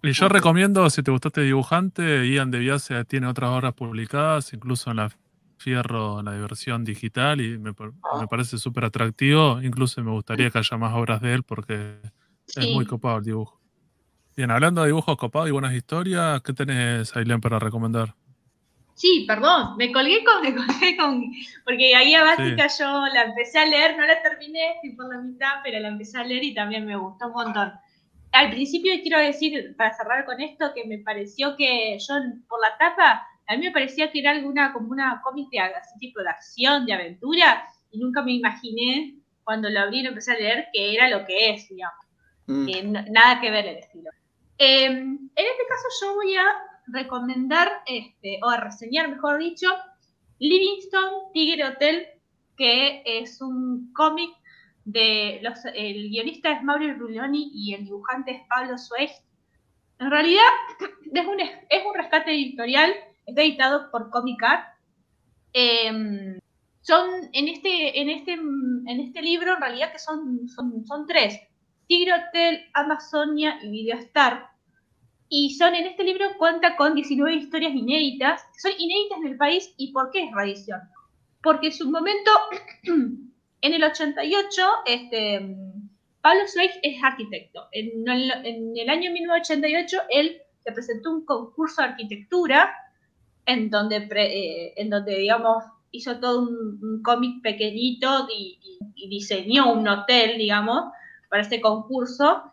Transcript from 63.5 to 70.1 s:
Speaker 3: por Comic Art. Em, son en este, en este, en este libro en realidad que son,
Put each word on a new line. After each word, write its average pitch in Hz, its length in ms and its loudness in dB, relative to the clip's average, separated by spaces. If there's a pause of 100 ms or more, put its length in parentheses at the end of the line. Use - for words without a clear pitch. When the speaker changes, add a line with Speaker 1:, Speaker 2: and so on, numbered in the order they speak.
Speaker 3:
por 220 220 -8
Comic 240 320 -4
Art. 262 240 2 (840)
Em, 220 840 0 (420)
son 359 280 4 (240)
en 277 140 0
este, 320 520 -2
en 285 100 -2
este, 339 240 -6
en 254 640 -4
este 294 220 -10
libro 339 340 0
en 320 60 -6
realidad 269 300 -4
que 311 80 -16
son, 262 500 -6